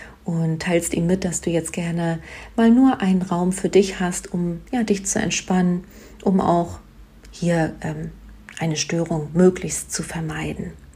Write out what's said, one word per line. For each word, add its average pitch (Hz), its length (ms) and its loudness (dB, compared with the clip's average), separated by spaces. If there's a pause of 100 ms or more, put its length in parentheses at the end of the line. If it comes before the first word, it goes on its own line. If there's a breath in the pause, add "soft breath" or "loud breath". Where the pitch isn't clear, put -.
(240 loud breath)
und 165 400 -2
teilst 170 320 0
ihm 170 100 2
mit, 185 180 2
dass 170 180 -4
du 175 100 -4
jetzt 160 220 -2
gerne 170 440 -2 (380 loud breath)
mal 226 160 6
nur 262 300 6
einen 185 200 4
Raum 180 300 0
für 185 180 -2
dich 190 300 4
hast, 180 340 -4
um, 175 280 -4 (100)
ja, 247 100 0
dich 202 240 0
zu - 140 -2
entspannen, 180 640 0 (400 loud breath)
um 190 180 4
auch 170 380 0 (500)
hier, 170 520 0
ähm, 160 280 -8 (500)
eine 160 160 -2
Störung 160 580 -4
möglichst 180 580 2
zu - 120 -6
vermeiden. 160 680 -8 (220)